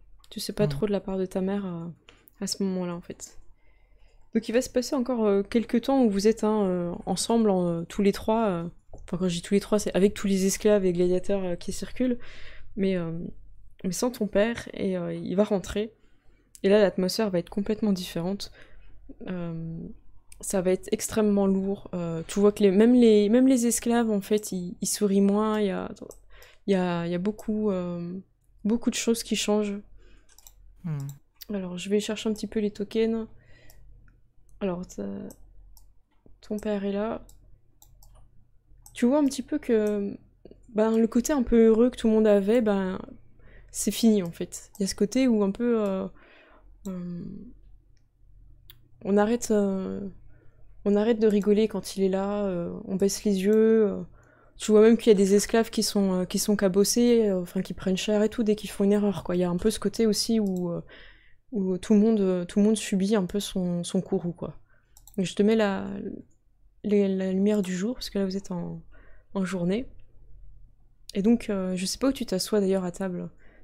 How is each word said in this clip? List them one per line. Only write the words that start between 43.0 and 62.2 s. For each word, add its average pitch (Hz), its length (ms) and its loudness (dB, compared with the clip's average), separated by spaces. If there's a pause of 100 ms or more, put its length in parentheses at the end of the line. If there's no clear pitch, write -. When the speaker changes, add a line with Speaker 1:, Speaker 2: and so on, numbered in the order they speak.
Speaker 1:
c'est - 220 -4
fini, 214 300 4
en 170 100 -6
fait. - 460 -12
Il 202 40 -4
y - 20 0
a 190 40 -2
ce - 60 -6
côté 254 340 0
où 214 160 2
un 196 60 2
peu... 233 320 -2
Euh, 190 240 -2 (840)
euh, 175 340 -10 (1800)
on 202 120 0
arrête... 226 340 0
Euh, 196 500 0 (840)
on 202 120 2
arrête 214 240 2
de 220 60 6
rigoler 208 420 4
quand - 280 -8
il 190 80 0
est 190 40 2
là, 196 360 -2
euh, 180 280 -4 (140)
on 196 100 -4
baisse 196 280 0
les 190 200 2
yeux, 220 440 6
euh, 185 140 -4 (560)
tu - 140 -4
vois 214 100 10
même 226 160 10
qu'il - 100 4
y 214 80 10
a - 20 2
des 196 160 6
esclaves 220 360 2
qui 214 120 0
sont, 190 400 0
euh, - 40 -2
qui 196 120 -4
sont 208 180 2
cabossés, 214 720 4
euh, 185 140 0
enfin 185 200 -6
qui 185 120 -10
prennent 190 220 -2
cher 208 260 0
et 220 60 2
tout 233 160 -4
dès 208 120 2
qu'ils 208 140 -10
font - 140 -2
une 202 80 4
erreur, 202 320 0
quoi. 180 120 -2
Il 180 40 2
y 180 40 2
a 175 60 0
un 175 80 0
peu 220 120 2
ce - 100 -4
côté 214 260 0
aussi 220 340 0
où, 185 320 -2
euh, 165 100 -6 (720)
où 185 260 -2
tout 214 160 2
le 208 60 8
monde, 220 200 4